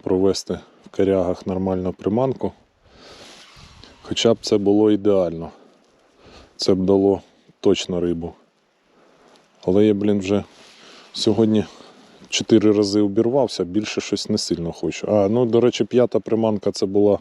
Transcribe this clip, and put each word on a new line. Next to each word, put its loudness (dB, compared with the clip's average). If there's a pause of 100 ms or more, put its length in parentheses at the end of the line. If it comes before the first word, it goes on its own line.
провести -2 (280)
в -20
корягах 0
нормальну -4
приманку. -4 (1500)
Хоча 0
б -4
це 0
було 2
ідеально. 0 (1040)
Це 0
б 0
дало 2 (400)
точно 0
рибу. -4 (1300)
Але 4
я, 4
блін, 0
вже -2 (680)
сьогодні 0 (640)
чотири 2
рази 2
обірвався, 0
більше -4
щось -6
не -2
сильно -4
хочу. -8
А, 4
ну, 2
до 2
речі, 2
п'ята 0
приманка -2
це -4
була 2